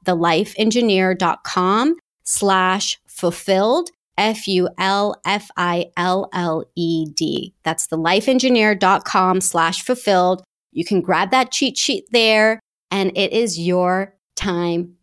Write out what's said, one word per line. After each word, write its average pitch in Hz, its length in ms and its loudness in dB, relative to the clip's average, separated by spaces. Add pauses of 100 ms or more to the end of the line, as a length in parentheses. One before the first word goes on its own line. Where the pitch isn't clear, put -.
thelifeengineer 190 1120 0
dot 175 260 -2
com 220 540 0 (260)
slash 190 840 0
fulfilled, 196 840 -2 (280)
F 214 300 -2
U 180 300 2
L 202 480 0
F 202 320 -2
I 175 300 -2 (100)
L 185 360 -2
L 170 300 -4 (140)
E 165 360 -2
D. 160 400 -4 (100)
That's - 240 -4
thelifeengineer 214 920 2
dot 190 240 2
com 185 380 2
slash 170 420 0
fulfilled. 185 580 2 (300)
You 170 140 -6
can 190 160 0
grab 180 300 0
that 254 200 0
cheat - 260 -2
sheet - 340 -2
there, 220 500 4 (280)
and 190 280 -2
it 196 160 -2
is 220 260 0
your 180 560 0 (220)
time 175 640 -2